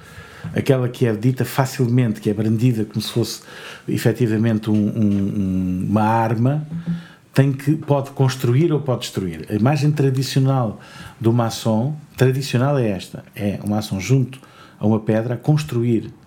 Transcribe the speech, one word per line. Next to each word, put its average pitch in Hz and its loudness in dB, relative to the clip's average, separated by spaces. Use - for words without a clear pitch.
Aquela 131 2
que 127 -2
é 110 2
dita 123 0
facilmente, 123 0
que 110 0
é 104 0
brandida 110 2
como 110 -6
se - -8
fosse - -2
efetivamente 113 0
um, 107 4
um, 107 4
um, 98 0
uma 107 4
arma, 113 0
tem 135 4
que, 143 0
pode 143 -2
construir 131 2
ou 147 0
pode 123 -4
destruir. 85 -6
A 107 -4
imagem 139 2
tradicional 135 0
do 113 2
maçom, 117 0
tradicional 135 2
é 117 0
esta, - -8
é 104 -4
um 101 -2
maçom 104 -2
junto 127 0
a 104 0
uma 107 4
pedra 113 0
a - -6
construir, 120 0